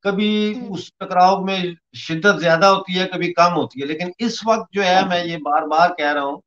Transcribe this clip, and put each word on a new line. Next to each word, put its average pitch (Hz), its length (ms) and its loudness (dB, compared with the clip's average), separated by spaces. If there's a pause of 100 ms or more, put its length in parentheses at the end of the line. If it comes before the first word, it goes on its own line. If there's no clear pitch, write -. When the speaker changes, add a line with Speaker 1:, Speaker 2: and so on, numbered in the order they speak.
Speaker 1:
कभी 214 500 0
Speaker 2:
हम्म। 220 120 -10
Speaker 1:
उस 190 260 -12 (120)
टकराव 185 420 4
में 185 300 -4 (200)
शिद्दत 160 440 0
ज्यादा 165 280 4
होती 190 260 2
है, 185 120 0
कभी 180 260 -4
कम 175 200 4
होती 135 300 -4
है, 139 60 -6
लेकिन 170 320 -6
इस 233 280 -4
वक्त 214 260 0
जो 196 80 -2
है, 185 280 2
मैं 175 160 -2
ये 170 120 -6
बार 151 300 -2
बार 170 320 2
कह 147 120 0
रहा 143 120 -2
हूँ 143 240 -6